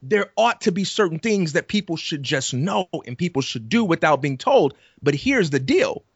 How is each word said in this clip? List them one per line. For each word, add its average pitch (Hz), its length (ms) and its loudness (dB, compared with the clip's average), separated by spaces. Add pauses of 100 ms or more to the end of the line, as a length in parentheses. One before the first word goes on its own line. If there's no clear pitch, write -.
there 196 340 -2
ought 220 260 2
to 208 100 2
be 190 120 -2
certain 170 340 -2
things 196 360 0
that - 140 -2
people 202 280 -4
should 139 260 -8
just 135 320 -2
know 180 340 -2 (180)
and 123 120 -10
people 170 240 -2
should 113 260 -8
do 226 160 2
without 160 380 2
being 139 160 -2
told. 233 360 4 (280)
But 143 120 2
here's 208 360 0
the 139 80 0
deal. 135 460 0 (120)